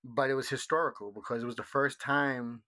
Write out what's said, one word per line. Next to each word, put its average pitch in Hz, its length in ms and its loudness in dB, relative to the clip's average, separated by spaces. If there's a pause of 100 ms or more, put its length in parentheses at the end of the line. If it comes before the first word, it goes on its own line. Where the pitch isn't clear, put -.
But 135 260 2
it 135 40 4
was 131 140 -2
historical 131 640 -2
because 117 320 -4
it 120 40 -4
was 120 100 -4
the 110 80 -6
first 139 360 2
time 131 680 0